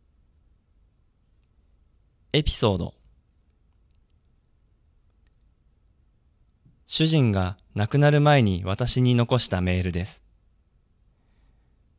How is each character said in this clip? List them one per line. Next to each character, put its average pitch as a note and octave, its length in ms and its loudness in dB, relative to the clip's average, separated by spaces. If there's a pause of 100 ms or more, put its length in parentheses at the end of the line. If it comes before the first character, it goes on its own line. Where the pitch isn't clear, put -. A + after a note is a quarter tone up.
(2250)
エ D3+ 100 2
ピ - 100 -2
ソ G#2+ 220 0
ー F#2 40 -4
ド。 - 160 -8 (4000)
主 - 200 -2
人 D3 260 2
が F#2 240 -2 (180)
亡 G#2 140 -2
く C#3 100 -2
な D3 120 4
る D3 100 4
前 D3 220 4
に F#2 220 0
私 A#2 380 -4
に B2 120 4
残 A#2+ 240 0
し - 100 -4
た F#2 120 -4
メ F2+ 200 0
ー - 20 -2
ル F2+ 100 -4
で F2 120 -4
す。 - 180 -16 (1800)